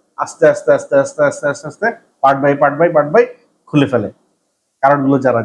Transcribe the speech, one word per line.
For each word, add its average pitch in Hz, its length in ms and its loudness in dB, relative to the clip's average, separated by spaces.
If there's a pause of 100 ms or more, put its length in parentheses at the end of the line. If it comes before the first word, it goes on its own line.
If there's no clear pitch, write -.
(180)
আস্তে - 260 -4 (100)
আস্তে, - 240 -4
আস্তে - 260 -6
আস্তে, 139 260 -6
আস্তে 143 220 -8
আস্তে, 139 160 -12
আস্তে, 196 200 -6 (340)
পার্ট 139 220 2
by 143 180 2
পার্ট 139 180 2
by 170 160 2
পার্ট 147 180 0
by 233 100 4 (460)
খুলে 139 220 0
ফেলে, 110 180 -2 (760)
কারণগুলো 139 420 2
জানা 117 200 0